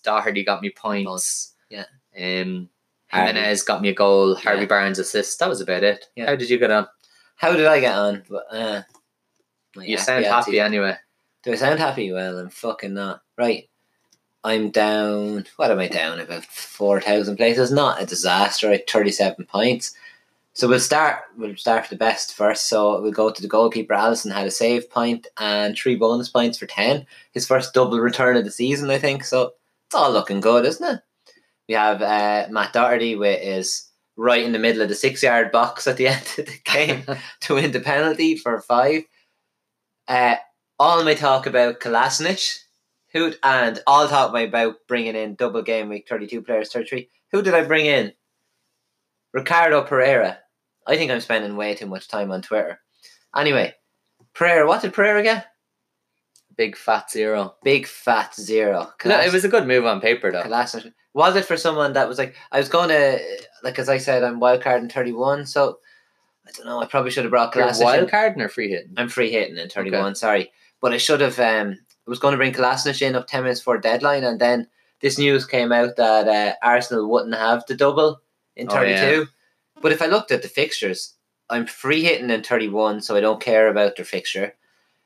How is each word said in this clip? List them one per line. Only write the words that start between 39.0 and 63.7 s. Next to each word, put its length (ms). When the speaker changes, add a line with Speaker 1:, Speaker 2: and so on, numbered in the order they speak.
Speaker 2:
Uh, 280
all 240
my 100
talk 320
about 340
Kolasinac, 800
who, 200
and 440
all 220
talk 260
about 420
bringing 300
in 180
double 280
game 260
week 200
thirty-two 340
players, 300
thirty-three. 360
Who 100
did 120
I 100
bring 220
in? 260
Ricardo 500
Pereira. 560
I 100
think 140
I'm 100
spending 360
way 180
too 120
much 220
time 240
on 100
Twitter. 380
Anyway, 380
Pereira, 340
what 140
did 140
Pereira 280
get? 240
Speaker 1:
Big 200
fat 340
zero. 520
Speaker 2:
Big 240
fat 480
zero. 560
Speaker 1:
No, 160
it 80
Speaker 2:
Kolas- 40
Speaker 1:
was 120
a 40
good 180
move 180
on 160
paper, 320
though. 100
Speaker 2:
Kolasinac. 500
Was 220
it 80
for 120
someone 360
that 160
was 100
like, 160
I 60
was 100
gonna, 500
like, 160